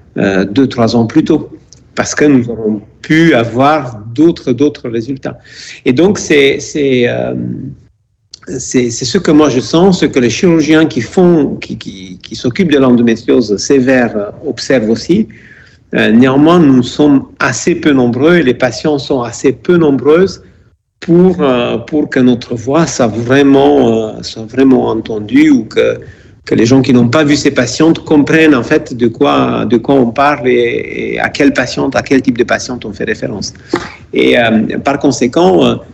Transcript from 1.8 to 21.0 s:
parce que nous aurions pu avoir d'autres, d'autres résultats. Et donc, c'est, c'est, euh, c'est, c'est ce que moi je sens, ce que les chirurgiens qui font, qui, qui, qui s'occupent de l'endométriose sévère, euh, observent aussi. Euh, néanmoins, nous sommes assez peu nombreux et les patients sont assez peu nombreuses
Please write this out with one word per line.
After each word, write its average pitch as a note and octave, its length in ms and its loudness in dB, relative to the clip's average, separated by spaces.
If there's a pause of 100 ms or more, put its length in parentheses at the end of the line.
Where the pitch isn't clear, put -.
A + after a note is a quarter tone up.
parce - 200 -6
que D3+ 100 0
nous B2 260 2
aurions G#2+ 320 -4 (180)
pu D#3+ 340 2
avoir B2 680 -2 (140)
d'autres, D#3 380 0
d'autres C#3 360 -2
résultats. B2 500 -8 (460)
Et C3 80 0
donc, F3 260 2
c'est, C#3 400 2
c'est, C3 500 -2
euh, B2 260 -4 (1120)
c'est, - 440 -4
c'est A#2 140 -8
ce - 140 -2
que F3 120 -2
moi D3+ 180 4
je B2+ 120 0
sens, F3+ 400 2
ce D#3 60 0
que C#3 120 0
les A#2+ 100 2
chirurgiens D#3 580 2
qui B2+ 140 -4
font, E3 560 2
qui, - 220 -12
qui, F#2+ 440 -16
qui - 120 -16
s'occupent C#3+ 380 -2
de C#3+ 60 2
l'endométriose A#2+ 800 2
sévère, B2 600 0
euh, G#2 140 -6 (140)
observent A#2 460 -2
aussi. F3 380 -2 (680)
Euh, A2 160 0
néanmoins, C3+ 480 4
nous C3+ 240 4
sommes C#3+ 440 2 (120)
assez C#3+ 380 -2
peu D#3 160 0
nombreux C3 460 2
et D#3+ 40 2
les B2 120 2
patients C3+ 440 -2
sont C3 240 -4
assez A#2+ 300 -2
peu F3 240 0
nombreuses D#3 680 2 (580)